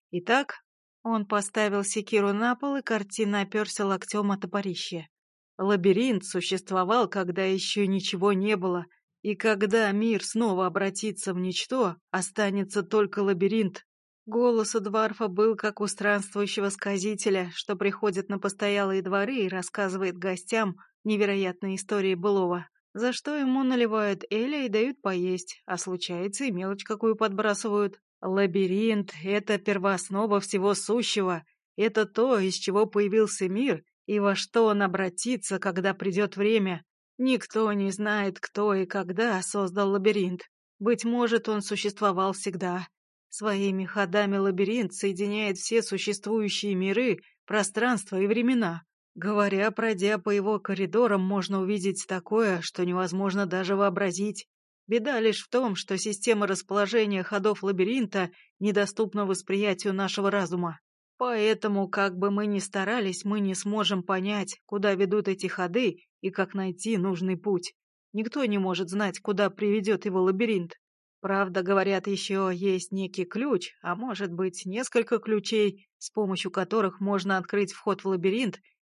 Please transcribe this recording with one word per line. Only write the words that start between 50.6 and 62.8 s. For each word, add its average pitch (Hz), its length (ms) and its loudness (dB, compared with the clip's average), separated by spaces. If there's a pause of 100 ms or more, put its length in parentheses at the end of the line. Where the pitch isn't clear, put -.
коридорам, 196 600 2
можно 190 380 0
увидеть 190 460 -2
такое, 190 540 0
что - 240 -4
невозможно 185 640 0
даже 185 300 0
вообразить. 196 720 0 (400)
Беда 233 340 0
лишь 220 220 2
в - 60 -20
том, 247 260 2
что 185 240 -4
система 208 480 2
расположения 196 760 0
ходов 202 400 0
лабиринта 196 680 0 (300)
недоступна 202 640 0
восприятию 196 640 0
нашего 196 380 0
разума. 175 500 0 (380)
Поэтому, 214 720 2
как 196 280 0
бы 196 140 2
мы 208 160 0
ни 208 120 0
старались, 196 680 -2